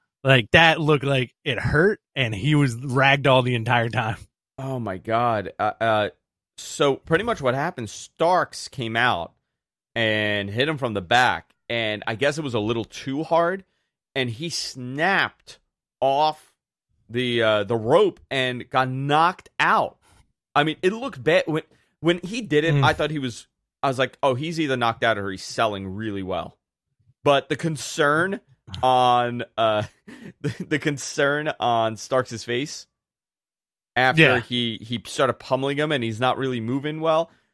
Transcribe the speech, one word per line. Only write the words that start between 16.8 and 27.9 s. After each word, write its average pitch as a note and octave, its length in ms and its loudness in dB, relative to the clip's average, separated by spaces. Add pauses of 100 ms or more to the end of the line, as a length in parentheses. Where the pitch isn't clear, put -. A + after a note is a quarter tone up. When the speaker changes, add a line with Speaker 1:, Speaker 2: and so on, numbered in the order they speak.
Speaker 2:
the, A#2+ 320 0
uh, G#2+ 220 4
the G#2+ 120 -2
rope D3 440 2 (100)
and B2+ 400 -4
got C3 200 0
knocked C#3+ 600 0 (100)
out. E3+ 380 2 (560)
I C#3+ 100 4
mean, D#3 200 -2
it F#3 100 2
looked A3+ 300 -10
bad. D#3+ 240 4
When, D#3 160 -2 (360)
when F3 200 0
he G#3+ 220 -8
did D3+ 220 2
it, D#3+ 120 2
Speaker 1:
Mm. C#3 80 2
Speaker 2:
I D#3 100 4
thought D3+ 160 -2
he D#3 100 -6
was, B2+ 280 -8 (340)
I C#3 60 0
was C3 100 -2
like, C3 240 -2
"Oh, C3+ 140 2
he's D#3 240 -6
either C3+ 180 0
knocked A#2 260 0
out A2+ 140 4
or G2 140 -6
he's F#2+ 120 -10
selling G2+ 520 -2
really G#2 280 -6
well." F2+ 340 -6 (640)
But C#3 260 2
the D#3 60 -2
concern D#3+ 840 -2 (440)